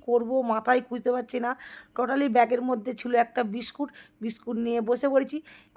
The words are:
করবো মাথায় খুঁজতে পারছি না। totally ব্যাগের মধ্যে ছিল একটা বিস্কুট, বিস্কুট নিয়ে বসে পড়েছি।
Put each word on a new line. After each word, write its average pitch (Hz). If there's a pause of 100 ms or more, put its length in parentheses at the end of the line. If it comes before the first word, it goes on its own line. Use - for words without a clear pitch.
করবো 240
মাথায় 240
খুঁজতে 247
পারছি 247
না। 240 (400)
totally 269
ব্যাগের 240
মধ্যে 247
ছিল 240
একটা 240
বিস্কুট, 233 (320)
বিস্কুট 226
নিয়ে 233
বসে 247
পড়েছি। 269 (360)